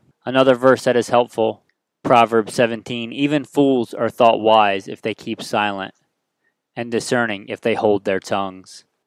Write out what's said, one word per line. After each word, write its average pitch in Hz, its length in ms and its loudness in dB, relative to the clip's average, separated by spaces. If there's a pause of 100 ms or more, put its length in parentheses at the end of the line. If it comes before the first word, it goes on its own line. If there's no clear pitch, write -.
(260)
Another 131 300 4
verse 123 280 2
that 123 140 2
is 117 100 -2
helpful, 113 560 -2 (400)
Proverbs 113 500 2
seventeen, 117 600 -4
"Even 143 320 -2
fools 135 480 0
are 113 160 -2
thought 110 320 2
wise 107 480 2
if - 120 -14
they 107 140 -6
keep - 260 -12
silent, 104 540 -6 (800)
and 120 160 -10
discerning 113 560 -4
if 107 140 -12
they 113 120 0
hold 104 300 0
their 95 160 -2
tongues." 95 640 -8 (240)